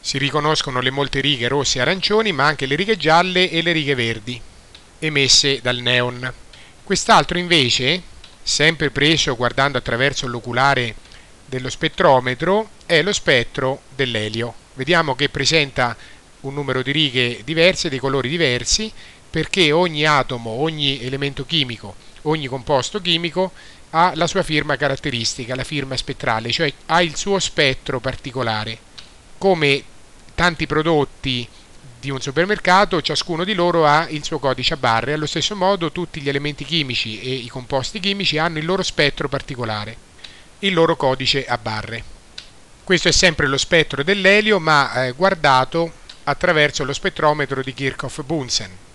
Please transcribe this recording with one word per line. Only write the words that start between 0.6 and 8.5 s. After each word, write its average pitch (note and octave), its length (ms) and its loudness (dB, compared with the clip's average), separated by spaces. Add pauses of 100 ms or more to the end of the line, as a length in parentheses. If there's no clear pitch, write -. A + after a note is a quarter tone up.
le B2+ 100 0
molte C#3 300 -2
righe C3 280 0
rosse C3+ 300 0
e - 20 -2
arancioni, G3 500 0
ma C#3 140 0
anche D3+ 220 2
le C#3 100 0
righe G3 200 0
gialle F3 540 4
e E3 100 0
le E3+ 120 0
righe C#3+ 240 0
verdi A2+ 440 -4 (600)
emesse C#3 600 2
dal B2 180 -2
neon. B2 540 0 (520)
Quest'altro F3 540 4
invece, E3 640 2 (400)
sempre D#3 500 0